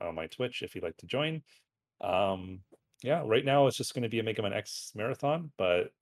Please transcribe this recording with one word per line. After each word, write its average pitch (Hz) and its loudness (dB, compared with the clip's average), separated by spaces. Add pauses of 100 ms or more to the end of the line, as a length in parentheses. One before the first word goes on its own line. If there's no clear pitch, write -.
on 85 -6
my 80 -6
Twitch - -6
if - -10
you'd 87 -8
like 82 -6
to - -20
join. 151 -4 (580)
Um, 92 0 (400)
yeah, 151 0
right 117 4
now 139 6
it's 117 0
just - -4
gonna 120 -2
be 113 0
a 107 0
Mega 110 -2
Man 101 0
X - -6
marathon, 139 -2
but 90 4